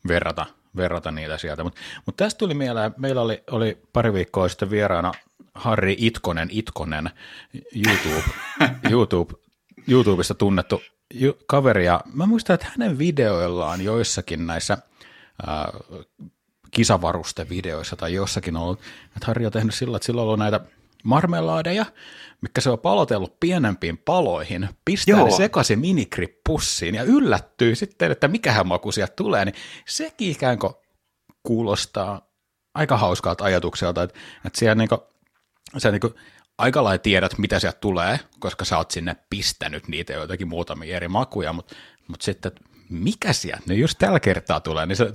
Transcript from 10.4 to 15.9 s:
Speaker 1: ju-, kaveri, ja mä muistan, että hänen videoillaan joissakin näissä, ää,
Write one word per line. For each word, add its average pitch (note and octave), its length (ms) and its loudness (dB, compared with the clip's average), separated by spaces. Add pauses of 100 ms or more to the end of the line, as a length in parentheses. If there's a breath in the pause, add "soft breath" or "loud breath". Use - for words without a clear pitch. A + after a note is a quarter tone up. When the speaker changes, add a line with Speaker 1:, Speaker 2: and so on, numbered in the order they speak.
Speaker 1:
ju-, C3 240 0 (100)
kaveri, B2 380 4
ja F2 160 4 (120)
mä D#3+ 120 0
muistan, A3 280 2
että - 180 -2
hänen G#3 260 -2
videoillaan F2+ 840 0
joissakin F#2+ 680 -2
näissä, E2+ 300 -2 (720 soft breath)
ää, D2+ 240 -4 (1000)